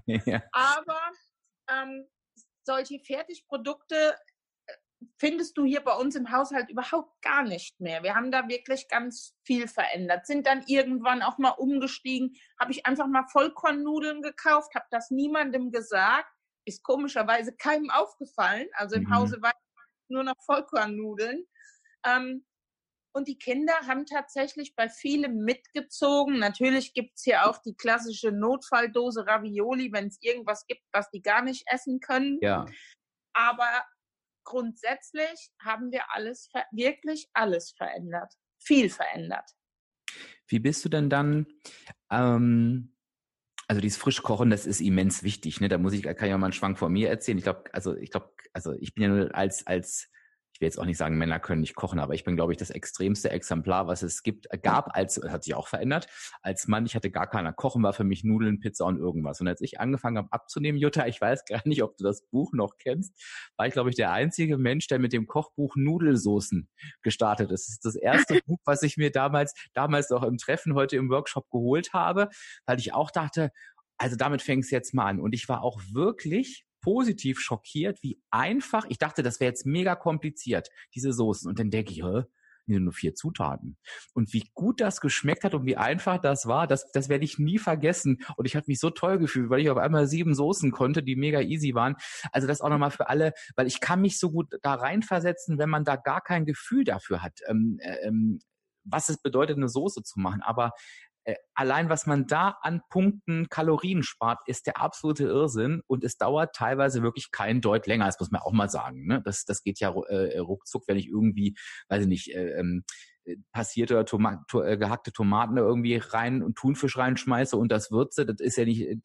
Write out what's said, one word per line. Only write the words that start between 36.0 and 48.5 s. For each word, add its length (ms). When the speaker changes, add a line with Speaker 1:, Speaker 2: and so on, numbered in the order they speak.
Speaker 2:
alles 380
ver-, 200
wirklich 600
alles 380
verändert. 640
Viel 300
verändert. 640
Speaker 1:
Wie 120
bist 260
du 40
denn 200
dann, 380
ähm, 840
also 140
dieses 160
Frischkochen, 520
das 160
ist 160
immens 420
wichtig, 380
ne? 80
Da 80
muss 160
ich, 100
kann 240
ich 60
auch 60
mal 80
einen 60
Schwank 260
von 120
mir 180
erzählen. 280
Ich 80
glaub, 280
also, 220
ich 160
glaub, 220